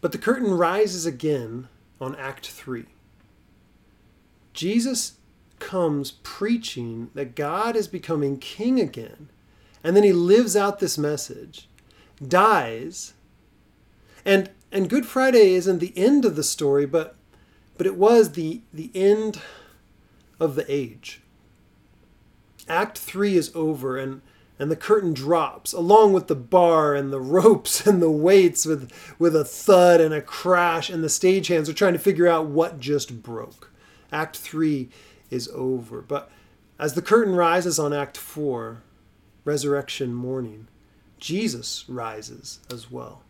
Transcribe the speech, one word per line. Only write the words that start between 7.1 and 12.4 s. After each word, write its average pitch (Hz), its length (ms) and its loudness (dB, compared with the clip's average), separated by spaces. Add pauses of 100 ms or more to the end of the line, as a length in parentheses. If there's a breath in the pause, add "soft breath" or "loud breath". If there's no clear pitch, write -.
that 127 220 -10
God 190 400 -4
is 220 100 -2
becoming 147 520 -4
king 247 420 -2
again. 143 480 -8 (560 soft breath)
And 170 120 4
then 208 60 8
he 202 100 6
lives 185 440 4
out 202 240 0
this 175 180 -4
message, 147 680 -8 (580 soft breath)
dies, 160 880 0 (1120 soft breath)